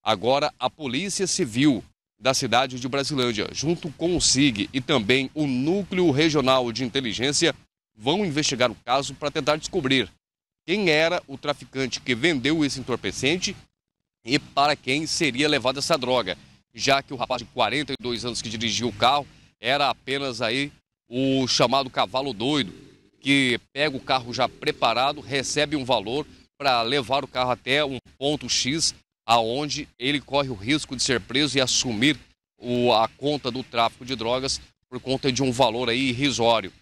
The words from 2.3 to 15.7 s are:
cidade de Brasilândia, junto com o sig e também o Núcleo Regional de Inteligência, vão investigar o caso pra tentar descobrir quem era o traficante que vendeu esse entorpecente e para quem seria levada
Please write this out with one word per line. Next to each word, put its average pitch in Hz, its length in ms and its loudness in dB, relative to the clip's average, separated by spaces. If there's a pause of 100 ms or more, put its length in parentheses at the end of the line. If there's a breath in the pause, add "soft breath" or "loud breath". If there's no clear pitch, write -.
cidade 127 480 0
de 127 80 -6
Brasilândia, 123 640 0
junto 165 400 -2
com 170 240 0
o - 40 0
sig 127 520 2
e 135 80 -2
também 127 540 2
o 156 120 -2
Núcleo 170 640 0
Regional 131 640 2
de 123 120 -4
Inteligência, 131 720 0 (400)
vão 147 300 0
investigar 135 460 0
o 101 60 -10
caso 131 380 -2
pra 147 160 -6
tentar 151 260 0
descobrir 135 540 0 (560)
quem 190 220 0
era 165 400 2
o 135 80 -12
traficante 135 640 -6
que 127 140 -2
vendeu 147 500 0
esse 131 160 -4
entorpecente 127 760 -2 (680)
e 135 140 0
para 143 360 2
quem 143 320 -2
seria 143 400 0
levada 135 340 0